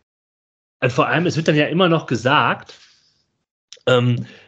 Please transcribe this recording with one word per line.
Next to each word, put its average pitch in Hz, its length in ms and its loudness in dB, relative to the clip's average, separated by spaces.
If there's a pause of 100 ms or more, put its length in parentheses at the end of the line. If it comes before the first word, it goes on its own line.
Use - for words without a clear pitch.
(800)
also 123 160 -2
vor 143 100 0
allem, 139 180 -2
es 135 120 -2
wird 160 120 -4
dann 156 80 2
ja 147 100 2
immer 170 220 2
noch 165 180 0
gesagt, 131 680 0 (1120)
ähm, 123 400 0 (220)